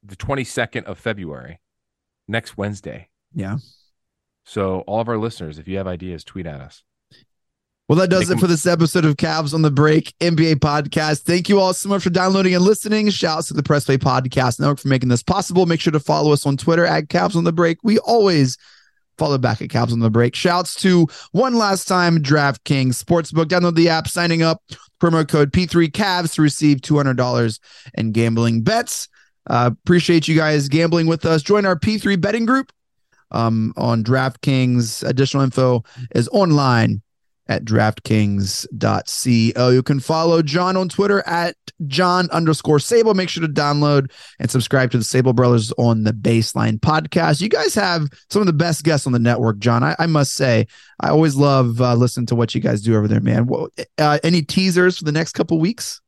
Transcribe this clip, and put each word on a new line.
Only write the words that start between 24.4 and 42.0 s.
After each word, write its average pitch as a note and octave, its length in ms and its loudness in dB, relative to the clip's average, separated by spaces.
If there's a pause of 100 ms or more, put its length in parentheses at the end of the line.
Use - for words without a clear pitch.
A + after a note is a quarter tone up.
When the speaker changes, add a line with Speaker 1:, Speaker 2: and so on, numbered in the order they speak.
Speaker 2:
up, E3 200 0 (360)
promo E3 300 2
code D3 240 2
P F3+ 140 0
three E3 240 2
Cavs F3+ 460 -2
to D#3+ 60 2
receive D3 380 2
two - 160 0
hundred C3+ 220 0
dollars B2 420 -2 (380)
in A2 140 -2
gambling A2+ 500 0
bets. - 460 -4 (380)
Uh, B2 220 2 (160)
appreciate E3+ 420 2
you D#3+ 100 0
guys D3+ 340 0
gambling E3 360 2
with D#3+ 200 -2
us. D#3+ 160 2
Join G3+ 240 2
our F3+ 120 0
P G#3+ 200 -2
three G3 180 0
betting G#3+ 300 -2
group, C4 260 0 (580)
um, A2+ 460 0
on A2+ 260 0
DraftKings. B2+ 1040 0
Additional C3+ 360 0
info B2+ 420 0 (300)
is A#2 160 0
online B2+ 720 2 (440)
at - 180 -4
draftkings G#2 1000 0 (140)
dot G#2+ 340 -2 (420)
co. B2 160 0
You B2+ 120 4
can C#3 180 -2
follow E3 400 0
John F3+ 360 -2
on F#3 120 -2
Twitter G3+ 380 -2
at E3+ 300 -4 (320)
John F3+ 420 2